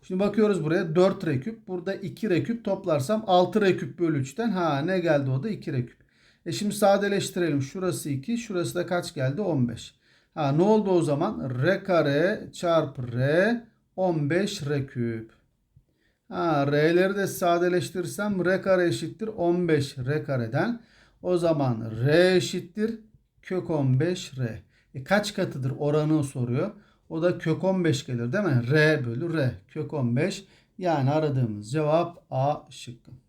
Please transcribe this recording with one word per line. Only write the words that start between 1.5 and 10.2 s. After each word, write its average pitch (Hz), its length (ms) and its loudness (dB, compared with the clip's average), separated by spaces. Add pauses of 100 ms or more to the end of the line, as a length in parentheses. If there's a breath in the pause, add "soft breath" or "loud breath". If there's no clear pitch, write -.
Burada 185 260 -6
iki 196 360 -6
R 160 140 4
küp 233 220 -6
toplarsam 190 640 0
altı 180 340 4
R 190 160 4
küp - 220 -10
bölü 160 200 2
üçten. 220 320 -2
Ha, 165 300 0
ne 185 180 0
geldi 147 300 2
o 131 140 -2
da? 226 60 -4
İki 175 240 -6
R 123 120 -2
küp. - 120 -20 (480 soft breath)
E, 170 60 -6
şimdi 208 240 -4
sadeleştirelim. 196 840 2
Şurası 165 480 -4
iki. 143 280 -4
Şurası 180 380 -4
da 175 100 -2
kaç 175 280 -4
geldi? 143 280 -2
On 151 280 2
beş. - 260 -14 (380 soft breath)